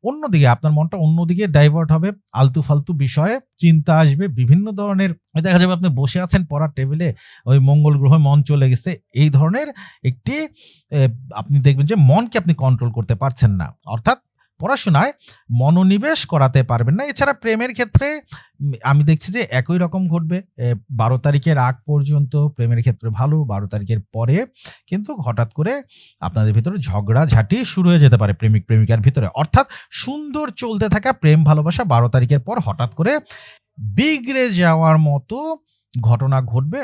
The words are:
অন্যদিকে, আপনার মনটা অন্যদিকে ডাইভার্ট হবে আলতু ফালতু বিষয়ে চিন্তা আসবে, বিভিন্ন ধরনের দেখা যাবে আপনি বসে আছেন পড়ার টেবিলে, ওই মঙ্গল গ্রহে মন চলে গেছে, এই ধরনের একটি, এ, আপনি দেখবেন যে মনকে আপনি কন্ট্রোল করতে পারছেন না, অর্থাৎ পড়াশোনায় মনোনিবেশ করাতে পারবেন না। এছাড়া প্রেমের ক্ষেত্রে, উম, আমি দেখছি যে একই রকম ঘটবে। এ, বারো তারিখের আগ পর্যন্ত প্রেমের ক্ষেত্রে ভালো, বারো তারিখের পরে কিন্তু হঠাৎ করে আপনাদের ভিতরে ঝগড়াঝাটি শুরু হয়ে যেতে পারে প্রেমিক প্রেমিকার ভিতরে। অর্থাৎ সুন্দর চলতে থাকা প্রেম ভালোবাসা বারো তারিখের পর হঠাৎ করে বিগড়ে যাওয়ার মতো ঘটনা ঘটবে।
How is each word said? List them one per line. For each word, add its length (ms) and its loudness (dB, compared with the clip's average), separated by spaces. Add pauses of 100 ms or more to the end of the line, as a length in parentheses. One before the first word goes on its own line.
অন্যদিকে, 520 0
আপনার 220 -2
মনটা 280 -2
অন্যদিকে 380 0 (140)
ডাইভার্ট 380 2
হবে 140 -2 (300)
আলতু 280 2
ফালতু 260 -2
বিষয়ে 420 -2 (240)
চিন্তা 420 2
আসবে, 240 2 (140)
বিভিন্ন 260 4 (140)
ধরনের 320 -2 (340)
দেখা 160 4
যাবে 160 2
আপনি 100 -2 (120)
বসে 260 -2
আছেন 160 0 (100)
পড়ার 260 -4
টেবিলে, 320 -4 (360)
ওই 120 4 (120)
মঙ্গল 280 4
গ্রহে 300 4
মন 100 4 (120)
চলে 220 2
গেছে, 200 -2 (300)
এই 160 4
ধরনের 300 0 (420)
একটি, 260 -6 (560)
এ, 80 -2 (360)
আপনি 300 -2
দেখবেন 260 4
যে 40 0 (140)
মনকে 320 0
আপনি 120 0 (100)
কন্ট্রোল 340 0
করতে 180 -2
পারছেন 440 0
না, 80 -6 (280)
অর্থাৎ 220 -2 (420)
পড়াশোনায় 520 0 (480)
মনোনিবেশ 600 2 (120)
করাতে 280 2 (120)
পারবেন 260 0
না। 140 -4
এছাড়া 300 -2
প্রেমের 360 -4
ক্ষেত্রে, 300 -2 (520)
উম, 140 -4 (160)
আমি 140 4
দেখছি 320 0
যে 60 -2 (180)
একই 180 -4
রকম 300 -2
ঘটবে। 300 -2 (260)
এ, 40 -2 (320)
বারো 260 2
তারিখের 320 2 (100)
আগ 80 -2 (140)
পর্যন্ত 440 0 (220)
প্রেমের 300 0
ক্ষেত্রে 240 -2
ভালো, 260 -2 (160)
বারো 160 -6
তারিখের 320 -4 (140)
পরে 240 0 (500)
কিন্তু 240 -6 (140)
হঠাৎ 280 -2
করে 200 -2 (540)
আপনাদের 300 0
ভিতরে 200 -2 (100)
ঝগড়াঝাটি 720 0 (160)
শুরু 160 0
হয়ে 160 6
যেতে 160 8
পারে 120 0
প্রেমিক 320 0
প্রেমিকার 400 2
ভিতরে। 220 0 (140)
অর্থাৎ 240 2 (380)
সুন্দর 420 -8 (160)
চলতে 280 -4
থাকা 240 0
প্রেম 300 4
ভালোবাসা 400 2 (100)
বারো 220 4
তারিখের 320 2
পর 80 -6 (120)
হঠাৎ 260 -6
করে 180 -2 (840)
বিগড়ে 480 0 (160)
যাওয়ার 380 4
মতো 380 -2 (560)
ঘটনা 480 0
ঘটবে। 420 -4